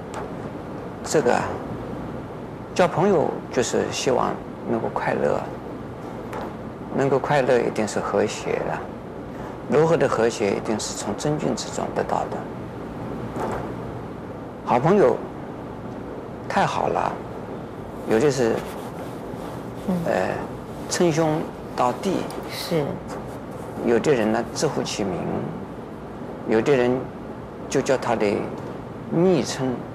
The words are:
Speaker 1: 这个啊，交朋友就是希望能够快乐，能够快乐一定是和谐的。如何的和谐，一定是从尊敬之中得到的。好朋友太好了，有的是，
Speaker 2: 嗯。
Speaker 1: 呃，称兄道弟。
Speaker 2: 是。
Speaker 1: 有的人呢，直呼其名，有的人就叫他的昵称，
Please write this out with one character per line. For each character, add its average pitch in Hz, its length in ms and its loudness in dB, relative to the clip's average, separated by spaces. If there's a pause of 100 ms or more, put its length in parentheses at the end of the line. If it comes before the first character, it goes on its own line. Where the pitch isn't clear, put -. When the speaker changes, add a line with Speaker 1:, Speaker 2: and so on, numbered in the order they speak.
(1040)
Speaker 1:
这 - 160 4
个 117 140 6
啊， 92 80 4 (1300)
交 180 120 6
朋 170 220 4
友 175 200 6 (240)
就 127 80 4
是 110 300 2
希 - 220 2
望 113 200 4 (380)
能 113 80 2
够 - 160 -2
快 - 180 0
乐， 52 280 2 (1600)
能 135 120 4
够 135 100 4
快 147 240 4
乐 127 160 6
一 117 120 2
定 110 160 0
是 104 120 -2
和 101 260 2
谐 - 280 -2
的。 - 260 0 (920)
如 139 160 6
何 160 120 6
的 135 120 4
和 113 200 4
谐， 104 240 2
一 - 80 0
定 107 180 0
是 - 180 -4
从 - 200 -4
尊 151 200 0
敬 143 200 0
之 - 140 -6
中 - 140 -2 (120)
得 - 80 0
到 - 140 2 (120)
的。 - 60 -4 (2250)
好 123 140 4
朋 160 180 6
友 139 200 8 (1300)
太 190 160 2
好 - 220 0
了， 87 260 2 (960)
有 110 100 6
的 143 120 6
是， 120 240 4 (1300)
Speaker 2:
嗯。 185 80 2 (100)
Speaker 1:
呃， 110 60 2 (760)
称 175 240 4
兄 156 280 4 (340)
道 123 260 4
弟。 170 180 0 (320)
Speaker 2:
是。 - 340 0 (1000)
Speaker 1:
有 117 140 6
的 151 140 6
人 107 180 6
呢， 113 140 4 (100)
直 165 120 2
呼 135 160 0
其 113 200 -2
名， 90 160 0 (1300)
有 110 120 6
的 143 140 4
人 123 220 6 (720)
就 143 120 2
叫 127 160 4
他 120 200 0
的 104 100 2 (840)
昵 170 320 6
称， - 260 -2 (260)